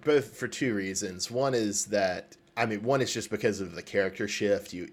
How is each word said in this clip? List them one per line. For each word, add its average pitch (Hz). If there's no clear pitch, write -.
both 143
for 123
two 123
reasons. 95
One 131
is 107
that, 95
I 117
mean, 107
one 131
is -
just 113
because 104
of 87
the 87
character 98
shift. 101
You, 87